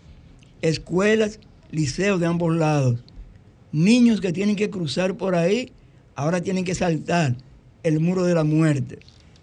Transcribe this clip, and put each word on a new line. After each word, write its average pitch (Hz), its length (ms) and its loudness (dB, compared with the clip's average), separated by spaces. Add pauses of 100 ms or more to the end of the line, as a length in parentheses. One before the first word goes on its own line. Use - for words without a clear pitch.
(600)
Escuelas, 208 800 0 (320)
liceos 175 480 -2
de 170 60 0
ambos 165 300 0
lados. 147 480 0 (680)
Niños 214 500 4
que 180 120 -2
tienen 202 220 0
que 202 160 -2
cruzar 180 460 -4
por 180 180 -2
ahí, 196 360 0 (440)
ahora 170 260 -2
tienen 185 240 -2
que 180 100 -2
saltar 165 600 0 (480)
el 156 160 0
Muro 180 240 0
de 180 100 2
la 160 100 2
Muerte. 151 560 0 (440)